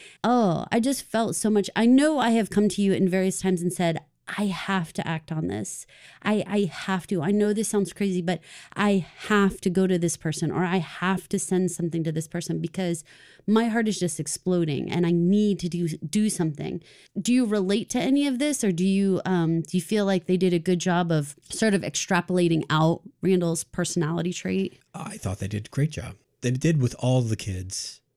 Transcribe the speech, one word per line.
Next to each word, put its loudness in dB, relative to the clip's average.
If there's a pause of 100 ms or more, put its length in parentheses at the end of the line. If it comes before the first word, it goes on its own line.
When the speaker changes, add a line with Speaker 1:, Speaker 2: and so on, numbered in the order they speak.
(240)
Speaker 1:
Oh, 2
I 2
just -2
felt -2
so 0
much. 2
I 4
know 6
I 2
have 2
come 4
to -2
you 4
in 4
various 0
times 0
and 0
said, 0 (380)
"I 0
have -4
to -6
act -6
on -4
this. -8 (360)
I, 0
I 0 (100)
have -6
to. 0
I 0
know 2
this -2
sounds 0
crazy, -2
but -2 (360)
I 2 (220)
have 4
to 0
go 2
to 2
this 0
person -4
or 0
I 0
have -2
to -2
send 0
something -4
to -2
this -4
person -6
because -4 (460)
my 4
heart 0
is -2
just -2
exploding -2
and 0
I 2
need 2
to -4
do, -2
do -2
something." -4 (400)
Do 0
you 4
relate 0
to -2
any 2
of -2
this, -2
or 2
do 0
you, 2
um, 2
do -6
you 2
feel 0
like 0
they 2
did 2
a 2
good 2
job 0
of -2 (140)
sort 0
of 0
extrapolating 0
out 2 (200)
Randall's 2
personality -2
trait? -4 (160)
Speaker 2:
I -10
thought -6
they -4
did -6
a -18
great -2
job. -10 (280)
They 0
did 2
with 0
all 2
the -2
kids -10 (160)